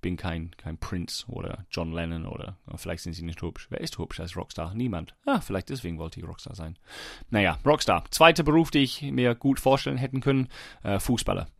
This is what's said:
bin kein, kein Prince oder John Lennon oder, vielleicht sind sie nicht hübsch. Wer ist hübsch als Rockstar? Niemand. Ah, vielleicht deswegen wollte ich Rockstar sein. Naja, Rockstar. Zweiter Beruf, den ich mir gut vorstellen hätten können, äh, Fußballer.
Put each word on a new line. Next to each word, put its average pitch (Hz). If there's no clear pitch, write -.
bin 90
kein, 85
kein 80
Prince -
oder -
John 82
Lennon 82
oder, -
vielleicht 85
sind 85
sie 87
nicht 82
hübsch. -
Wer -
ist -
hübsch -
als 87
Rockstar? 85
Niemand. 107
Ah, 269
vielleicht 95
deswegen 90
wollte 80
ich 85
Rockstar -
sein. 80
Naja, 98
Rockstar. 135
Zweiter 165
Beruf, 151
den 143
ich -
mir 123
gut 135
vorstellen 135
hätten 131
können, 135
äh, 98
Fußballer. 98